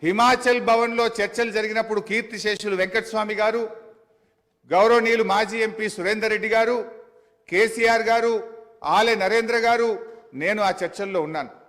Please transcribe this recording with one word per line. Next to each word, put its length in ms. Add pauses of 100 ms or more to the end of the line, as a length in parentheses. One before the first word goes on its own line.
హిమాచల్ 640
భవన్లో 380 (120)
చర్చలు 380
జరిగినప్పుడు 440 (100)
కీర్తిశేషులు 720
వెంకటస్వామి 600
గారు, 220 (1040)
గౌరవనీయులు 640
మాజీ 340
ఎంపీ 300
సురేందర్ 380
రెడ్డి 200
గారు, 240 (720)
కేసీఆర్ 640
గారు, 220 (600)
ఆలే 180 (100)
నరేంద్ర 340 (100)
గారు, 220 (540)
నేను 260
ఆ 20 (100)
చర్చల్లో 460
ఉన్నాను. 240 (180)